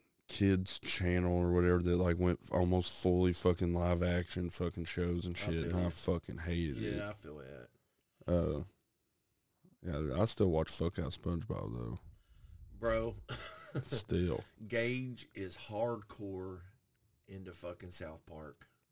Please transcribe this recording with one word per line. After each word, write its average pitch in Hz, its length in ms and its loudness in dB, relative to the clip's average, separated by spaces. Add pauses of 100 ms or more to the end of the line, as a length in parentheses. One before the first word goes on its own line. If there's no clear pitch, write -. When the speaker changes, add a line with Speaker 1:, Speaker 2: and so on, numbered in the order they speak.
(280)
Speaker 1:
kids 95 520 2
channel 90 580 2
or 87 160 4
whatever 90 300 6
that, 87 140 4
like, 87 220 4
went 90 200 4 (120)
almost 90 420 4
fully 90 400 4
fucking 87 400 2
live 87 300 2
action 87 460 0
fucking 85 360 -4
shows 87 400 -2
and 87 100 -4
Speaker 2:
I - 40 -8
Speaker 1:
shit, - 140 -4
Speaker 2:
feel 82 180 0
Speaker 1:
and 90 80 0
I 90 60 2
Speaker 2:
you. 87 40 0
Speaker 1:
fucking - 500 -2
hated 82 440 -2
it. 60 140 -2
Speaker 2:
Yeah, - 120 -4
I - 40 -8
feel 76 240 -14 (880)
that. 85 60 2
Speaker 1:
Uh, 80 280 2 (1200)
yeah, 76 360 0
I 110 40 6
still 104 240 4
watch 80 200 2
fuck 85 300 -2
out 78 120 -2
SpongeBob 87 360 -4 (260)
though. 58 260 -6 (800)
Speaker 2:
Bro. 113 360 -2 (320)
<laughs> - 340 -10
Speaker 1:
Still. 90 600 0 (240)
Speaker 2:
Gage 120 680 -4
is 95 220 -8 (120)
hardcore 104 880 -6 (680)
into 95 240 -14
fucking 87 400 -12
South 80 340 -12
Park. 78 400 -16 (260)